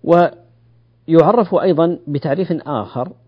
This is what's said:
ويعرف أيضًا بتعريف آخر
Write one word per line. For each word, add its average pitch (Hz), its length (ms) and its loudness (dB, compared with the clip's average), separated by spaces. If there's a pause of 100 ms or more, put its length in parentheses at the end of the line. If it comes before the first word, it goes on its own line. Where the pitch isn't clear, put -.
ويعرف 170 1500 0
أيضًا 170 520 0
بتعريف 147 440 -4
آخر 131 640 -8 (140)